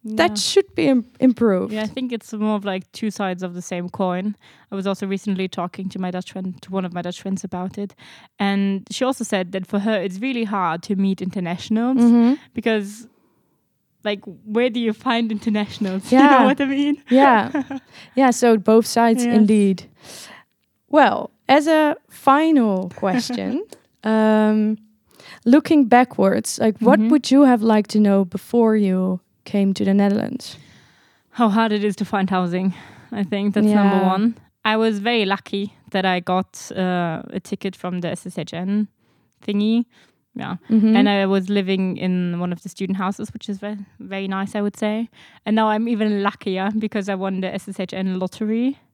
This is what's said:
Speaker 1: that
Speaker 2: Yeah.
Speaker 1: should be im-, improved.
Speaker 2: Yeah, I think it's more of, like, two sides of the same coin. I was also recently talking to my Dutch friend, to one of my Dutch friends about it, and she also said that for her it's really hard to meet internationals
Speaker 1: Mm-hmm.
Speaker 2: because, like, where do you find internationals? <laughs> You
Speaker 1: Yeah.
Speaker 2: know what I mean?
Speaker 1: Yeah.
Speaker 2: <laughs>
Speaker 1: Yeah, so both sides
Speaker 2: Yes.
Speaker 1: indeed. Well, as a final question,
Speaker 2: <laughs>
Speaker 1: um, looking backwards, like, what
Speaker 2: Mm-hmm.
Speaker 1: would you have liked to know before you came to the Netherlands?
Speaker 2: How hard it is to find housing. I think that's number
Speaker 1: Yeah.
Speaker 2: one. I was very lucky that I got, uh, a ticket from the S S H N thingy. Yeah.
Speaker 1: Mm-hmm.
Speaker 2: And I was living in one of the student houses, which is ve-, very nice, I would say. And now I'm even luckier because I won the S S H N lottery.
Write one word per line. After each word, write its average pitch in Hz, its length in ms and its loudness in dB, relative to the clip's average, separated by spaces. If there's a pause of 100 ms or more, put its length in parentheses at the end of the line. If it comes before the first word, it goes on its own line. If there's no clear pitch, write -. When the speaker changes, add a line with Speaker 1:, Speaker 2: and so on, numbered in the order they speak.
Speaker 1:
that 226 280 -2
Speaker 2:
Yeah. - 20 -10
Speaker 1:
should - 400 0
be - 140 0
im-, 254 180 2 (120)
improved. 220 540 2
Speaker 2:
Yeah, 214 120 -4
I - 20 -6
think 247 260 -8
it's 226 220 -12
more 214 220 -2
of, 196 80 -8
like, 190 280 -6
two 214 180 -6
sides 185 320 -6
of 180 120 -10
the 175 80 -10
same 180 260 -8
coin. 185 460 -4 (360)
I - 40 -10
was 190 120 -6
also 196 200 -4
recently 190 420 -4
talking 185 420 -8
to - 80 -12
my 185 120 -6
Dutch 180 220 -10
friend, 185 280 -10
to - 100 -20
one 190 140 -4
of 175 80 -10
my 180 80 -8
Dutch 175 220 -10
friends 190 200 -6
about 185 360 -10
it, 202 160 -10 (440)
and 196 520 -2
she - 140 -6
also 254 200 -4
said 190 280 -4
that 190 140 -8
for 208 120 -4
her 214 200 -2
it's 185 220 -6
really 240 240 -4
hard 180 380 -4
to 202 140 -4
meet 196 260 0
internationals 196 800 -2
Speaker 1:
Mm-hmm. 240 320 6 (180)
Speaker 2:
because, 220 560 -4 (960)
like, 208 160 -4 (240)
where 220 240 0
do 233 100 -2
you 233 140 0
find 233 400 -2
internationals? 208 680 -4
<laughs> - 100 -2
You 254 60 8
Speaker 1:
Yeah. 277 220 8
Speaker 2:
know - 80 6
what 277 120 0
I 277 60 0
mean? 285 300 0 (120)
Speaker 1:
Yeah. 254 420 4 (340)
Speaker 2:
<laughs> - 300 -20
Speaker 1:
Yeah, 262 160 4
so 233 280 4
both 220 260 4
sides 233 400 2
Speaker 2:
Yes. 240 100 2
Speaker 1:
indeed. 208 500 4 (1040)
Well, 269 400 4 (180)
as 285 180 4
a 311 300 2 (120)
final 262 880 2
question, 233 680 -4 (200)
Speaker 2:
<laughs> - 200 -20
Speaker 1:
um, 214 720 2 (680)
looking 285 440 4
backwards, 220 680 2
like, 214 220 0
what 240 200 6
Speaker 2:
Mm-hmm. 220 100 2
Speaker 1:
would 277 200 2
you 269 140 6
have 247 180 4
liked 214 280 2
to 214 100 2
know 196 240 4
before 220 520 0
you 185 440 0 (240)
came 196 300 0
to - 100 -4
the 190 100 2
Netherlands? 202 600 -2 (760)
Speaker 2:
How 240 180 0
hard 220 240 2
it 208 120 -2
is 208 120 -2
to - 80 -6
find 190 260 -2
housing. 185 420 -2 (400)
I 208 120 -4
think 202 300 -4
that's 208 120 2
number 202 300 4
Speaker 1:
Yeah. 190 160 2
Speaker 2:
one. 220 220 0 (300)
I 214 120 0
was 220 240 0
very 226 260 0
lucky 196 480 -4 (160)
that 190 140 -2
I 180 160 0
got, - 520 -6
uh, 180 580 -4
a - 100 -8
ticket 196 360 -10
from 180 240 -8
the 175 80 -6
S - 180 -8
S 180 120 -10
H 165 160 -10
N 196 340 -4 (580)
thingy. 214 380 0 (520)
Yeah. - 200 -10 (140)
Speaker 1:
Mm-hmm. 220 260 4
Speaker 2:
And 233 120 4
I 202 180 2
was 190 220 0
living 190 480 -2
in 180 440 -2
one 180 120 -4
of 170 100 -10
the - 60 -14
student 190 300 -6
houses, 202 340 -6
which - 160 -14
is 196 100 -8
ve-, 202 260 -10 (160)
very 196 260 -8
nice, 196 320 -4
I 208 40 -2
would 208 140 -4
say. 220 320 -4 (360)
And 214 100 0
now 220 140 2
I'm 214 200 0
even 208 340 0
luckier 196 560 -4
because 208 300 -4
I 196 60 -4
won 190 260 -6
the 185 140 -6
S 196 140 -10
S 196 120 -12
H 180 120 -8
N 190 260 -4
lottery. 220 600 -4 (160)